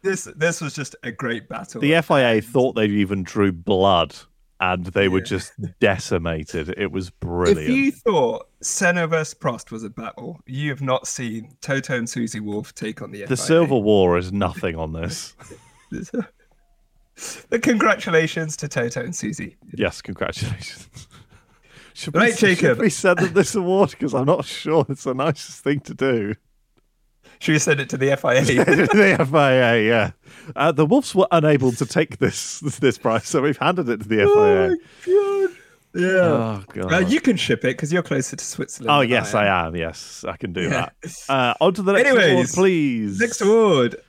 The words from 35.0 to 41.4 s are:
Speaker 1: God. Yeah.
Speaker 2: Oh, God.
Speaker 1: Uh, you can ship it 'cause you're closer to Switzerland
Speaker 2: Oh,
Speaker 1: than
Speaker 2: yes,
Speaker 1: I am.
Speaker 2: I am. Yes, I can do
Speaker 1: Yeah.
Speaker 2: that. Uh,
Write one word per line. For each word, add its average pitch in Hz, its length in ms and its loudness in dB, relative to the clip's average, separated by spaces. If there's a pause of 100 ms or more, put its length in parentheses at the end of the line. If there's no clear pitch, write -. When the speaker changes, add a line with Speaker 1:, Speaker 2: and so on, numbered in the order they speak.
Speaker 1:
God. 359 100 -6 (380)
Yeah. 180 140 0
Speaker 2:
Oh, 117 640 0
God. 95 200 -4
Speaker 1:
Uh, 175 140 2
you 269 140 0
can 220 160 2
ship - 280 -2
it 131 100 0
'cause 151 180 -6
you're 175 100 0
closer 139 320 -4
to - 100 -14
Switzerland - 480 -8
Speaker 2:
Oh, 147 100 4
Speaker 1:
than 117 80 0
Speaker 2:
yes, 120 240 0
Speaker 1:
I 104 120 2
am. 98 60 2
Speaker 2:
I 87 160 0
am. 85 80 -8
Yes, - 500 -10
I 92 100 -8
can - 160 -10
do 90 100 -4
Speaker 1:
Yeah. 85 260 -2 (140)
Speaker 2:
that. - 120 -16 (140)
Uh, 127 320 0